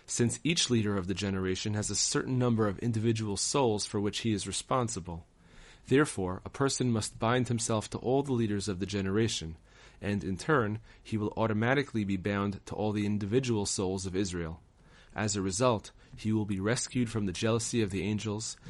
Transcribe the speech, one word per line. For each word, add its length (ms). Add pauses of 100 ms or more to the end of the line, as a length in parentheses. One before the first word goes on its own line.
since 360
each 280
leader 260
of 100
the 60
generation 600
has 160
a 40
certain 440
number 280
of 120
individual 580
souls 480
for 160
which 200
he 120
is 140
responsible. 800 (600)
Therefore, 600
a 20
person 420
must 280
bind 300
himself 420
to 80
all 240
the 100
leaders 360
of 120
the 60
generation, 720 (420)
and 240
in 140
turn, 400 (240)
he 160
will 180
automatically 680
be 120
bound 480
to 100
all 180
the 120
individual 600
souls 400
of 100
Israel. 460 (520)
As 200
a 60
result, 520 (220)
he 160
will 140
be 160
rescued 480
from 160
the 80
jealousy 480
of 100
the 120
angels, 560 (120)